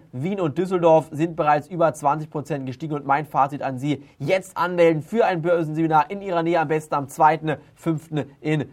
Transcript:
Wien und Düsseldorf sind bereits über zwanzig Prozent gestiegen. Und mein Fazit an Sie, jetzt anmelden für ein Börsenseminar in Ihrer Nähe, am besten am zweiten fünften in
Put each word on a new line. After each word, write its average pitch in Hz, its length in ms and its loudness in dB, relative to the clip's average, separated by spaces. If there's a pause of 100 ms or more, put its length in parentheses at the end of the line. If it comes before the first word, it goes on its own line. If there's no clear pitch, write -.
(120)
Wien 185 300 -4
und 147 160 -2
Düsseldorf 170 540 4
sind 160 260 -2
bereits 151 320 2
über 165 240 2
zwanzig 151 360 -2
Prozent 143 360 -6
gestiegen. 147 300 -8
Und 160 100 -6
mein 143 200 0
Fazit 143 360 -2
an 131 160 -6
Sie, 143 260 -4 (140)
jetzt 180 400 -2
anmelden 165 460 4
für 220 220 0
ein 180 160 0
Börsenseminar 160 680 2
in 202 120 -10
Ihrer 175 220 -2
Nähe, 170 160 2
am 151 80 0
besten 156 280 -2
am 139 120 -4
zweiten 156 480 2 (200)
fünften 156 500 -4 (160)
in 151 320 -2